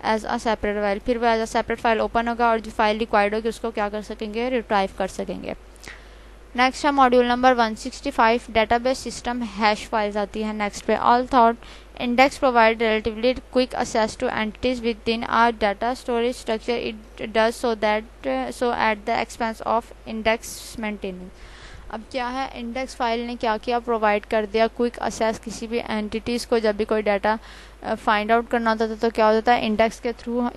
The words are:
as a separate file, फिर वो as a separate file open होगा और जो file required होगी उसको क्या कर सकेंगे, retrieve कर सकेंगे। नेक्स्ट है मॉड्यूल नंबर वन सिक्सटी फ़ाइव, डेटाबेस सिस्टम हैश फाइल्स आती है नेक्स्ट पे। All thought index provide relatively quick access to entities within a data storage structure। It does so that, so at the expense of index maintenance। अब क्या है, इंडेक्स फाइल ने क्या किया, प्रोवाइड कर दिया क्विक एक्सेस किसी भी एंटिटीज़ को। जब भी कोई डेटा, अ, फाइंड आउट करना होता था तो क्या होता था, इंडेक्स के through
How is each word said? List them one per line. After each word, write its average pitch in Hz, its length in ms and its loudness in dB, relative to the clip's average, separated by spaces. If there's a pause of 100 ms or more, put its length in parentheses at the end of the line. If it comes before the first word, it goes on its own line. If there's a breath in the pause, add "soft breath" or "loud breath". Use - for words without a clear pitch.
as 220 140 2
a 220 180 -4
separate 214 440 -2
file, 202 180 0
फिर 247 180 0
वो 233 100 0
as 226 220 2
a - 60 -6
separate 226 300 -2
file 220 260 2
open 233 160 0
होगा 233 220 2
और 226 100 2
जो 220 120 -12
file 220 260 2
required 214 380 2
होगी 226 140 -2
उसको 226 220 -6
क्या 208 180 -4
कर 214 120 -8
सकेंगे, 220 480 -6
retrieve 208 480 0
कर 190 100 -2
सकेंगे। 190 480 -8 (1000 loud breath)
नेक्स्ट 254 300 2
है 285 60 4
मॉड्यूल 247 340 6
नंबर 247 280 4
वन 226 220 2
सिक्सटी - 360 -8
फ़ाइव, 240 300 4 (100)
डेटाबेस 240 480 2
सिस्टम 240 420 -6
हैश 214 460 0
फाइल्स 208 300 -2
आती 208 240 -4
है 214 140 -4
नेक्स्ट 208 300 -6
पे। 220 100 2
All 247 320 4
thought 233 280 6 (460 loud breath)
index 247 380 4
provide 233 420 4
relatively 226 580 0 (180)
quick 254 180 2 (100)
access 220 340 0
to 254 100 0
entities 233 540 -2
within 226 460 -2
a 233 220 4 (120)
data 220 400 0
storage 240 420 -2
structure। 226 480 -4 (280)
It 220 120 -8
does 226 320 2
so 226 180 0
that, 214 180 2 (260)
so 254 480 -2
at 220 200 2
the 226 300 -2
expense - 420 -6
of 220 160 2 (260)
index 220 300 0 (340)
maintenance। 196 600 -8 (580 loud breath)
अब 220 200 -10
क्या 247 160 -4
है, 254 320 -6
इंडेक्स 240 360 -8
फाइल 240 320 -2
ने 240 80 -6
क्या 226 220 0
किया, 240 220 -2
प्रोवाइड 214 460 0
कर 220 200 0
दिया 220 220 2
क्विक 240 360 -2
एक्सेस 220 360 -2
किसी 220 280 -10
भी 226 100 -4
एंटिटीज़ 220 720 -4
को। 233 120 2
जब 214 180 2
भी 214 80 0
कोई 214 160 0
डेटा, 208 380 2 (440 loud breath)
अ, 220 120 -2
फाइंड 208 360 0
आउट 233 180 4
करना 233 200 0
होता 220 180 0
था 220 80 -6
तो 226 140 0
क्या 220 180 4
होता 220 240 4
था, 240 60 6
इंडेक्स 220 420 0
के 233 140 -6
through 240 440 -4